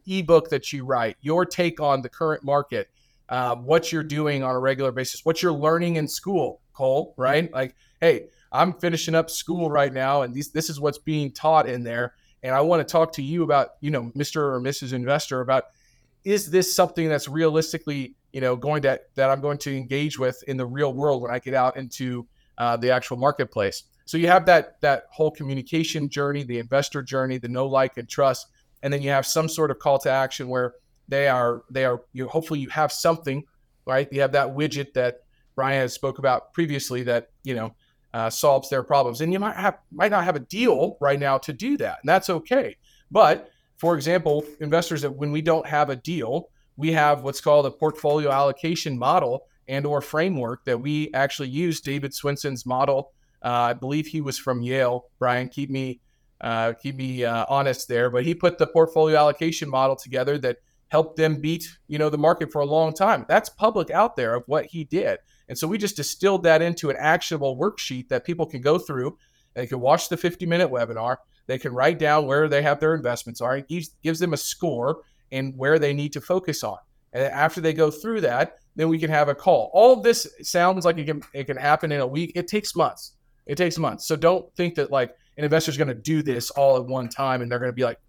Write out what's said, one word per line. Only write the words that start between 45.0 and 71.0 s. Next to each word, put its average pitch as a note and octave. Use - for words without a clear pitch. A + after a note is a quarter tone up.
that C#3
when D3
we D#3
don't D#3+
have D3
a C3+
deal, D3+
we D#3+
have D3
what's C#3+
called D3
a C3
portfolio D3+
allocation C#3+
model C3
and C#3
or D3
framework C#3+
that A#2+
we D3+
actually C#3
use, D#3
David C#3
Swenson's C#3
model, C3+
uh, A#2
I A#2+
believe C3+
he D#3
was C#3
from B2
Yale. B2
Brian, B2
keep C#3
me, C3
uh, A#2
keep C#3
me, B2+
uh, A#2
honest C3+
there, A#2+
but B2
he E3
put E3+
the D#3
portfolio D#3+
allocation D3
model C3+
together C3
that B2
helped D#3+
them D#3
beat, D#3+
you D3+
know, D3+
the D3+
market D#3+
for D3+
a C#3+
long D#3
time. F#3+
That's G3+
public G#3
out G3+
there A#2
of A#2+
what D3
he D#3+
did. D3
And C3
so D#3+
we G3+
just G3+
distilled F#3
that D#3+
into E3
an C3
actionable C#3+
worksheet C3+
that B2+
people E3+
can C3+
go D3+
through. C#3
They B2
can B2+
watch D3
the F3
fifty-minute E3+
webinar. A#2